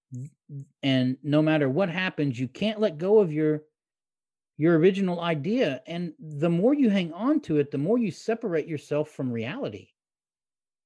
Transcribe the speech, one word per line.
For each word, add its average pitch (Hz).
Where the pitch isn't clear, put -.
and 131
no 147
matter 156
what 170
happens, 156
you 131
can't 214
let 180
go 196
of 175
your, 151
your 165
original 180
idea. 170
And 170
the 156
more 185
you 277
hang 185
on 247
to 156
it, 143
the 139
more 175
you 220
separate 202
yourself 151
from 127
reality. 117